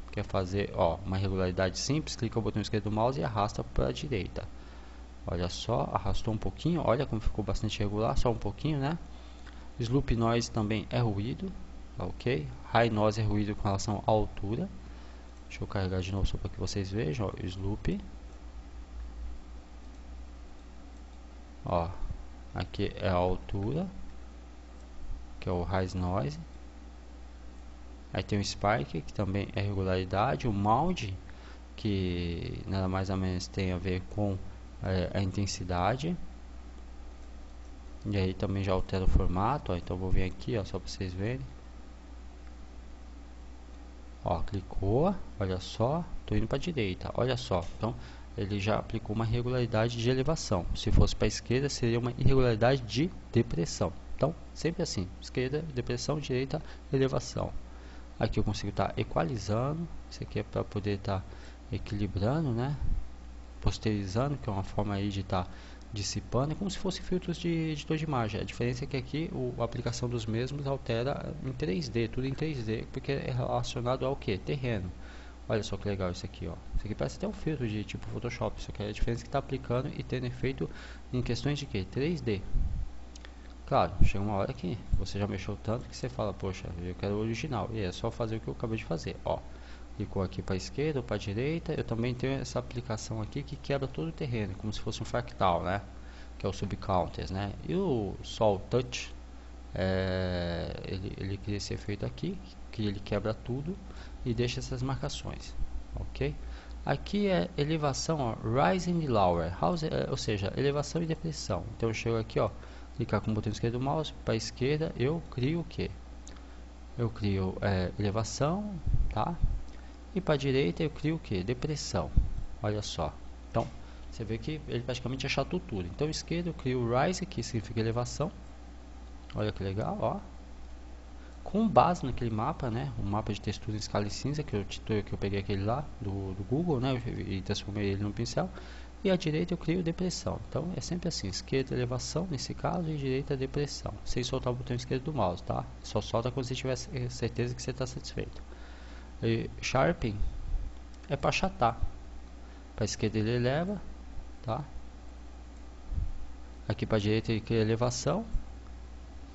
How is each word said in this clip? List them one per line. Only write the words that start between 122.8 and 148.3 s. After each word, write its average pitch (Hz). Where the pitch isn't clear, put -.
só. -
Então, 113
você 113
vê 110
que 151
ele 123
praticamente 127
achatou 135
tudo. 95
Então, 147
esquerda 170
eu 160
crio 127
o 117
rise, 175
que -
significa 110
elevação. 120
Olha 107
que 95
legal, 98
ó. 131
Com 220
base 156
naquele 120
mapa, 120
né? 127
O 107
mapa 104
de 101
textura 107
em -
escala 104
e 101
cinza, 147
que -
eu, 101
que -
eu 95
peguei 98
aquele 98
lá 127
do, 98
do 98
Google, 143
né? 127
E 98
transformei 101
ele 101
num 104
pincel. 120
E 196
à 185
direita 170
eu 170
crio 175
depressão. 165
Então, 165
é 120
sempre 175
assim, 104
esquerda, 135
elevação, 127
nesse 135
caso, 160
e 156
direita, 135
depressão. 135
Sem 127
soltar 127
o 123
botão 123
esquerdo 127
do 156
mouse, 92
tá? -
Só -
solta 117
quando 123
você 127
tiver 131
ce-, 123
certeza 123
que -
você 131
tá 131
satisfeito. -